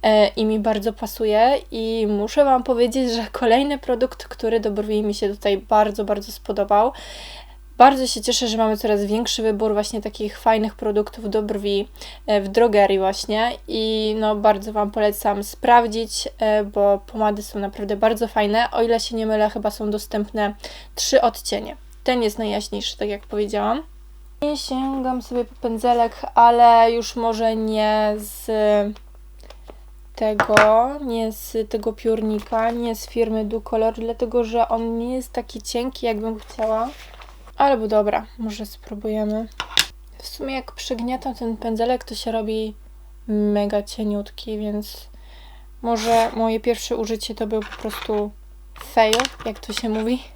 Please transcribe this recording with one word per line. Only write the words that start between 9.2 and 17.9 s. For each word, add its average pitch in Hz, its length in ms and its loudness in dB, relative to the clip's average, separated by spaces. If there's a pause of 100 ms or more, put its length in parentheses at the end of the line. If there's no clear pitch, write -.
wybór 220 300 0
właśnie 208 300 -2
takich 208 360 -8
fajnych 220 360 2
produktów 214 560 -2
do 214 120 0
brwi, 202 460 -2 (380)
e, 208 140 4
w 196 80 -4
drogerii 202 500 6
właśnie. 208 540 0 (160)
I 220 500 -2
no, 214 180 0
bardzo 208 360 2
wam 208 180 0
polecam 208 540 0
sprawdzić, 226 840 2 (100)
e, 214 260 2
bo 202 420 2
pomady 208 360 -2
są - 160 -10
naprawdę 202 380 -6